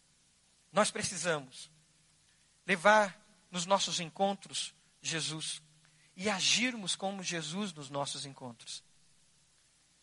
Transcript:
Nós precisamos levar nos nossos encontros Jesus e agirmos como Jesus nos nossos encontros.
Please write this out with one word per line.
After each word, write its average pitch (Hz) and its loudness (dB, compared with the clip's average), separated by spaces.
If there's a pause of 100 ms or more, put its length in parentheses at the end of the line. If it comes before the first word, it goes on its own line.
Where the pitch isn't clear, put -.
(720)
Nós 202 4
precisamos 170 -4 (960)
levar 196 6 (320)
nos 175 -4
nossos 185 2
encontros 190 -4 (280)
Jesus 151 -4 (540)
e 190 -2
agirmos 208 2
como 196 -4
Jesus 170 -4
nos 143 -12
nossos 143 -4
encontros. 127 -12 (1200)